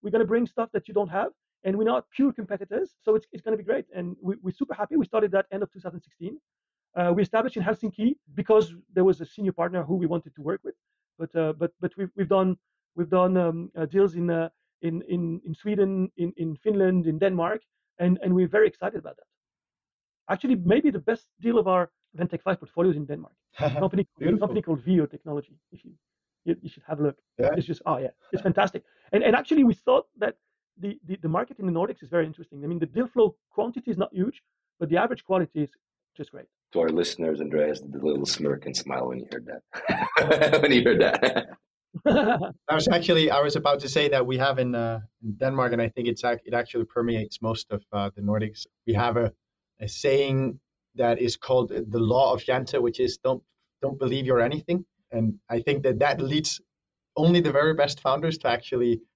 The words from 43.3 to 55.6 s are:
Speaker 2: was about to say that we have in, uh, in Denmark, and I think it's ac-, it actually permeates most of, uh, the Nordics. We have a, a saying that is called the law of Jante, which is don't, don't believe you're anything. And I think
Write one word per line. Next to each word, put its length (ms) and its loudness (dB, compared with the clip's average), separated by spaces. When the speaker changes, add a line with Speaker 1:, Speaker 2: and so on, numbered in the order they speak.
Speaker 2:
was 160 0
about 240 2
to 80 -8
say 180 2
that 180 4
we 120 -2
have 200 2
in, 160 0
uh, 280 -4
in 120 -6
Denmark, 400 0
and 80 0
I 80 0
think 180 -4
it's 160 -4
ac-, 220 -2
it 80 -6
actually 320 -2
permeates 560 -4
most 300 -4
of, 200 -6
uh, 240 -4
the 60 -12
Nordics. 440 -4
We 60 0
have 240 0
a, 160 -2
a 80 -8
saying 720 0
that 240 2
is 160 -2
called 340 0
the 300 -4
law 340 4
of 80 -4
Jante, 400 -2
which 200 -2
is 160 -2
don't, 260 -2
don't 180 -4
believe 260 -2
you're 160 4
anything. 440 -2
And 240 0
I 100 -2
think 240 -2